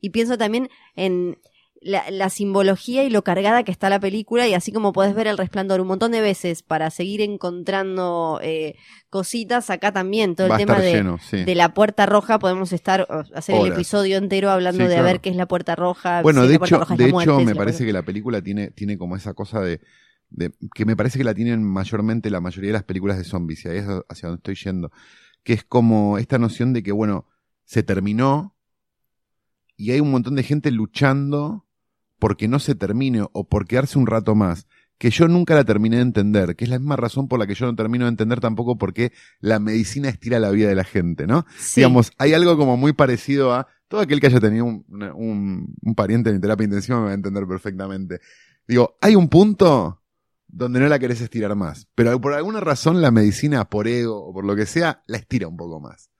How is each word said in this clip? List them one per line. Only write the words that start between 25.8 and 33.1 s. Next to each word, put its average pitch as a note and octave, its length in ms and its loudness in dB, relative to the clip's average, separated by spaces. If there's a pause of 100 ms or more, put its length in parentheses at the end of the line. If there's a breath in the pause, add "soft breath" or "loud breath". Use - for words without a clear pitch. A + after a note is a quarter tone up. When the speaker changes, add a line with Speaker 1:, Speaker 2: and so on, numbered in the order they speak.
Speaker 2:
esta B2 220 -2
noción A#2+ 340 0
de A#2 100 -4
que, G2 80 -4
bueno, G#2 340 -2 (380)
se - 200 -2
terminó, A#2 680 0 (1200)
y G#2+ 140 -4
hay C#3 100 2
un D3 100 2
montón B2+ 240 0
de C3 80 0
gente D3 280 0
luchando C#3+ 960 0 (540)
porque G#2+ 300 0
no C#3 100 0
se C#3+ 160 -2
termine G#2+ 560 -2